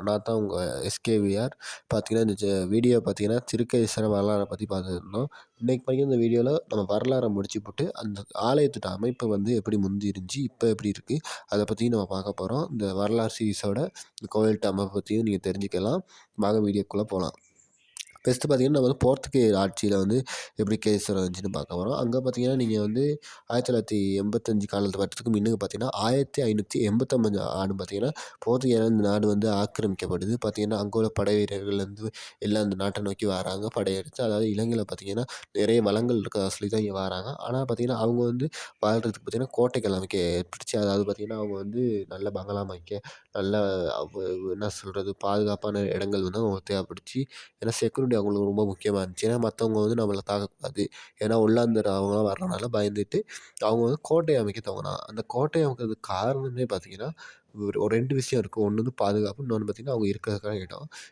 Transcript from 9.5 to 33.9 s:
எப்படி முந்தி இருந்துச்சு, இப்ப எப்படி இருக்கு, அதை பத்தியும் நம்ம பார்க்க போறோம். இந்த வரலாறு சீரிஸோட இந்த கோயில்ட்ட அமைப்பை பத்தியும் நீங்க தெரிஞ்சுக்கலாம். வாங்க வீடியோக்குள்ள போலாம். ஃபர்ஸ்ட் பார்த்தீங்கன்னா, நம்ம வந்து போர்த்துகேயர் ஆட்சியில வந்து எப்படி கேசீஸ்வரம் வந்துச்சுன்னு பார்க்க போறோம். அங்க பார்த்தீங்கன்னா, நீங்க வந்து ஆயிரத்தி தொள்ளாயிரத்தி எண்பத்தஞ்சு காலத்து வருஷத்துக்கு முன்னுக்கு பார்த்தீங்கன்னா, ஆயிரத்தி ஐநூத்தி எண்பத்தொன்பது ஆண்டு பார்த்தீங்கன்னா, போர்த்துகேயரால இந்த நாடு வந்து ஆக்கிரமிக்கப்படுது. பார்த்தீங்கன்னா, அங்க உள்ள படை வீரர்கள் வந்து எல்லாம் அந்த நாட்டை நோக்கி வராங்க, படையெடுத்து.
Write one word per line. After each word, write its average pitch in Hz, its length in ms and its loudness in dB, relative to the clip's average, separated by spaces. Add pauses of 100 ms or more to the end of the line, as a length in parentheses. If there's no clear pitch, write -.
எப்படி 107 240 2
முந்தி 101 280 0
இருந்துச்சு, 98 360 -4
இப்ப 117 260 0
எப்படி 104 220 0
இருக்கு, - 260 -4 (300)
அதை 104 180 2
பத்தியும் 113 300 0
நம்ம 101 140 2
பார்க்க 95 300 -4
போறோம். 117 280 -2
இந்த 107 260 -2
வரலாறு 110 400 2
சீரிஸோட 104 460 -2 (300)
இந்த - 200 -14
கோயில்ட்ட 107 400 2
அமைப்பை 95 240 0
பத்தியும் 107 320 0
நீங்க 101 180 0
தெரிஞ்சுக்கலாம். 98 600 -2 (340)
வாங்க 104 240 2
வீடியோக்குள்ள 101 460 0
போலாம். 92 280 -2 (800)
ஃபர்ஸ்ட் - 280 0
பார்த்தீங்கன்னா, 143 320 4
நம்ம 127 120 4
வந்து 131 120 0
போர்த்துகேயர் 123 580 4
ஆட்சியில 98 400 2
வந்து 98 200 4 (380)
எப்படி 104 220 0
கேசீஸ்வரம் 104 400 2
வந்துச்சுன்னு 92 340 -2
பார்க்க 73 220 -6
போறோம். 95 220 -2
அங்க 123 220 0
பார்த்தீங்கன்னா, 127 400 0
நீங்க 113 220 2
வந்து 107 240 0 (400)
ஆயிரத்தி 123 240 0
தொள்ளாயிரத்தி 110 300 2 (200)
எண்பத்தஞ்சு 104 500 0
காலத்து 101 320 0
வருஷத்துக்கு 98 320 -2
முன்னுக்கு 110 260 2
பார்த்தீங்கன்னா, 101 320 -4 (100)
ஆயிரத்தி 131 420 2
ஐநூத்தி 110 400 0
எண்பத்தொன்பது 110 580 2 (120)
ஆண்டு 95 240 -2
பார்த்தீங்கன்னா, 98 360 -2 (300)
போர்த்துகேயரால 117 500 4
இந்த 107 140 4
நாடு 104 220 4
வந்து 104 240 2
ஆக்கிரமிக்கப்படுது. 98 880 -2
பார்த்தீங்கன்னா, 107 400 -2
அங்க 104 180 -4
உள்ள 110 160 2
படை 101 220 2
வீரர்கள் 101 460 0
வந்து 101 300 -6 (300)
எல்லாம் 107 220 2
அந்த 98 140 0
நாட்டை 98 260 -2
நோக்கி 98 240 -2
வராங்க, 95 440 -2
படையெடுத்து. 95 520 -2